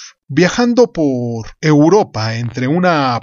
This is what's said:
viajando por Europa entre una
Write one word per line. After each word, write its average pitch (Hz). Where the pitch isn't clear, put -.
viajando 240
por 123
Europa 151
entre 123
una 151